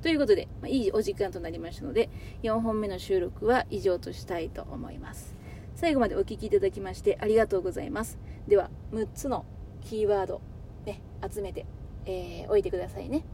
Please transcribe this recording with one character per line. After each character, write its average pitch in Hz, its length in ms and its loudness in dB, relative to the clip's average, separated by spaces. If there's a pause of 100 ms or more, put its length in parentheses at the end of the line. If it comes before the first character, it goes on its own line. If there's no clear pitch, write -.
と - 80 2
い 320 60 6
う 302 40 4
こ 285 60 6
と 214 100 10
で、 - 140 0 (140)
ま - 40 -8
あ、 - 20 -6
い 254 160 2
い 190 80 2
お 214 100 4
時 202 120 0
間 196 160 0
と 185 100 -8
な 165 100 -6
り 170 80 -6
ま 170 140 -6
し - 60 -12
た - 60 -10
の - 80 -6
で、 226 160 4 (340)
四 226 180 2
本 220 200 0
目 208 80 -2
の 185 100 -4
収 190 220 2
録 175 260 -4
は 240 240 6
以 202 100 -2
上 180 180 4
と 180 140 -8
し - 120 -10
た 175 140 -4
い 165 100 -4
と 175 140 -10
思 - 280 -10
い - 80 -12
ま - 140 -12
す。 - 240 -14 (380)
最 330 180 2
後 269 80 6
ま 220 80 6
で - 80 -2
お - 40 2
聞 220 180 0
き 220 80 -4
い 208 40 -2
た 202 80 6
だ 190 120 4
き 196 100 -8
ま 190 140 -6
し - 80 -12
て - 180 4
あ - 60 -2
り 214 100 6
が 220 100 8
と 202 120 2
う 180 40 0
ご 185 80 -2
ざ 175 120 -6
い - 80 -6
ま 208 140 -2
す。 - 140 -10 (300)
で 202 80 10
は、 190 140 4 (220)
六 220 220 -2
つ - 140 -6
の 226 160 0 (380)
キ 214 240 0
ー - 20 4
ワ 202 140 6
ー 185 40 0
ド、 185 140 -6 (460)
ね、 202 160 -8 (280)
集 208 120 -6
め 185 100 -6
て、 - 140 -8 (400)
え 180 400 -6
ー、 - 40 -2
お 214 60 8
い 202 60 8
て 185 80 0
く 185 80 -2
だ 180 100 -2
さ - 120 -8
い - 100 -6
ね。 302 240 0